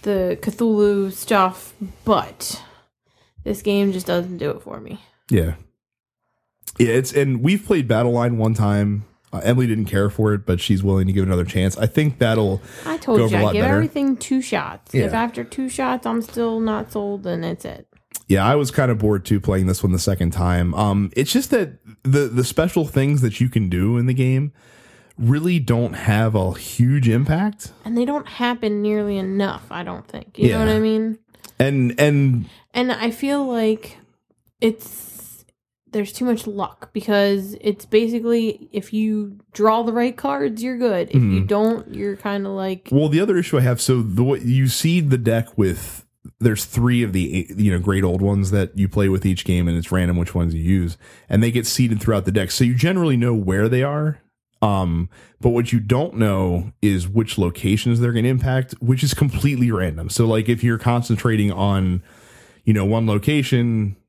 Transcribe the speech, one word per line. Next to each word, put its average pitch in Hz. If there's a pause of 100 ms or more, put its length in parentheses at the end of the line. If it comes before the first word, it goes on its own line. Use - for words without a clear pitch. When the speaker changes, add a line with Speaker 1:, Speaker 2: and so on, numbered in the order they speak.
Speaker 1:
the 185
Cthulhu 208
stuff, 185 (320)
but - (800)
this 208
game 202
just 185
doesn't 175
do 147
it -
for -
me. - (300)
Speaker 2:
Yeah. 82 (1200)
Yeah, 117
it's, 127
and 135
we've 190
played 151
Battle 120
Line 120
one 110
time. 104 (260)
Uh, -
Emily 123
didn't 110
care 101
for 107
it, 104
but 90
she's 98
willing 95
to 95
give 98
it 92
another 90
chance. 92
I 113
think 147
that'll 110 (240)
Speaker 1:
I 320
told 113
Speaker 2:
go 117
over 107
Speaker 1:
you, -
Speaker 2:
a -
Speaker 1:
I -
Speaker 2:
lot 101
Speaker 1:
give 208
Speaker 2:
better. -
Speaker 1:
everything 269
two 262
shots. -
If -
Speaker 2:
Yeah. 226
Speaker 1:
after 233
two 262
shots 254
I'm 226
still 226
not 220
sold, 202
then 170
it's 170
it. - (420)
Speaker 2:
Yeah, 98
I 131
was 143
kinda 127
bored 107
too 101
playing 95
this 95
one 92
the 90
second 87
time. 87
Um, 101
it's 139
just 262
that 185 (300)
the, 139
the 123
special 160
things 139
that 113
you 127
can 104
do 98
in 120
the 127
game 131 (680)
really 156
don't 120
have 107
a 92
huge 123
impact. 156 (140)
Speaker 1:
And 233
they 240
don't 285
happen 233
nearly 208
enough, 190
I 175
don't 180
think. -
You 117
know 220
Speaker 2:
Yeah. 220
Speaker 1:
what 214
I 214
mean? 220 (400)
Speaker 2:
And, 131
and 139 (280)
Speaker 1:
And 247
I 226
feel 277
like 220 (640)
it's, - (480)
there's 214
too -
much 233
luck, 202
because 202
it's 208
basically, 226
if 202
you 214 (140)
draw 220
the 233
right 240
cards, 277
you're 254
good. 214
If -
you 131
Speaker 2:
Mm-hmm. 95
Speaker 1:
don't, 220
you're 196
kinda 202
like 190
Speaker 2:
Well, 147
the 156
other 202
issue 170
I 127
have, 123
so 127
the 104
way 135
you 127
seed 160
the 131
deck 113
with, - (340)
there's 110
three 120
of 107
the, 87 (100)
you 101
know, 90
great 95
old 90
ones 101
that 98
you 98
play 98
with 95
each 92
game, 87
and 85
it's 82
random 87
which 87
ones 85
you 80
use, 87 (320)
and 101
they 117
get 117
seeded 113
throughout 101
the 92
deck. 95
So -
you 123
generally 160
know 120
where 98
they 127
are. 147 (420)
Um, 90 (320)
but 123
what 120
you 120
don't 123
know 95 (100)
is 95
which 113
locations 113
they're 120
gonna 117
impact, 131
which 127
is -
completely 131
random. 87
So, 117
like, 110
if 117
you're 117
concentrating 113
on, 95 (640)
you 110
know, 101
one 110
location 117 (140)